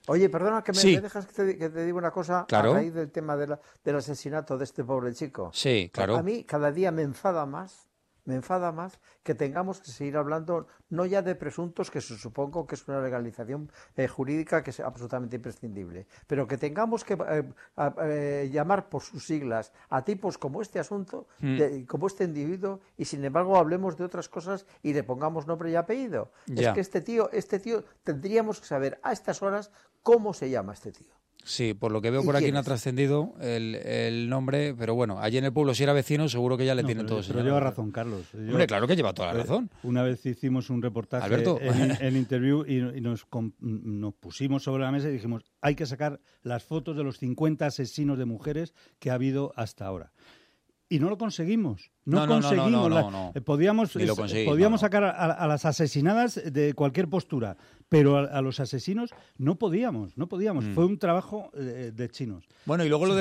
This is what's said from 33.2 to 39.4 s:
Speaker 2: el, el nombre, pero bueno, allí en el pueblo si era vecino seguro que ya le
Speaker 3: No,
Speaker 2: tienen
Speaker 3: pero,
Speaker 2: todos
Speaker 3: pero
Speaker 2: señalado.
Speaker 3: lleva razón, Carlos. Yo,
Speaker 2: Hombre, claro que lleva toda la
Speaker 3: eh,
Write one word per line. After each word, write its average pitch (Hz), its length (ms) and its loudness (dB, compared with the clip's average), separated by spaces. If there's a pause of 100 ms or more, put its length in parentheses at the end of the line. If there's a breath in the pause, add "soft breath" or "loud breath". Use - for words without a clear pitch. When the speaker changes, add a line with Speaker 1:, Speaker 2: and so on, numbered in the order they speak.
Speaker 2:
el, 113 360 -4
el 117 540 -2
nombre, 135 480 0
pero 113 160 0
bueno, 113 280 0
allí 110 160 2
en 131 80 2
el 135 80 0
pueblo 139 200 4
si 127 100 2
era 143 100 6
vecino 147 340 2
seguro 123 300 0
que 131 80 0
ya 131 100 2
le 123 60 2
Speaker 3:
No, 123 60 0
Speaker 2:
tienen 110 180 -2
Speaker 3:
pero, 110 100 -2
Speaker 2:
todos 101 120 -2
Speaker 3:
pero 117 120 -2
Speaker 2:
señalado. 135 200 4
Speaker 3:
lleva 135 120 2
razón, 107 200 -6
Carlos. 110 420 -6
Yo, 107 60 -12
Speaker 2:
Hombre, 123 280 4
claro 107 200 2
que 175 100 4
lleva 110 160 2
toda 87 200 -2
la 117 60 0
Speaker 3:
eh, 120 40 -2